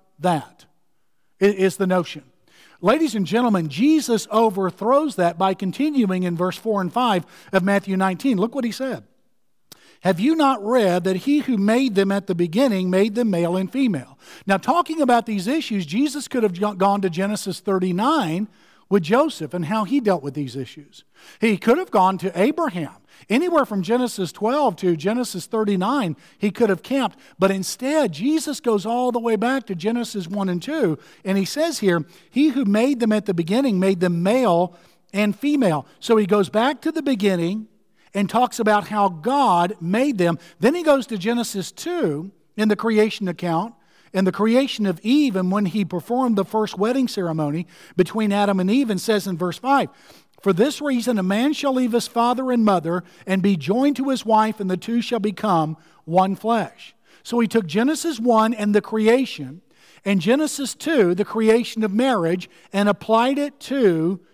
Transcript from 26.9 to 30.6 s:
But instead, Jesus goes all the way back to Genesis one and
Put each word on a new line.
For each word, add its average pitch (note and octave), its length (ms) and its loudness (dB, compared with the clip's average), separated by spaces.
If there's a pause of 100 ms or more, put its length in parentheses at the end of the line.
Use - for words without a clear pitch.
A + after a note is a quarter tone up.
But F#3+ 120 4
instead, B3 600 -2
Jesus C4+ 480 -4
goes G#3 240 -2
all B3 260 -2
the A#3 100 -2
way A3+ 160 0
back B3 300 -2
to G3 80 -6
Genesis G#3 540 -4
one G3 220 -2
and F3 120 -2